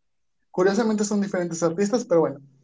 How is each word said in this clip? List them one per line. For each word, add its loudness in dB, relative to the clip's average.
Curiosamente 0
son -2
diferentes -4
artistas, 0
pero 4
bueno. -2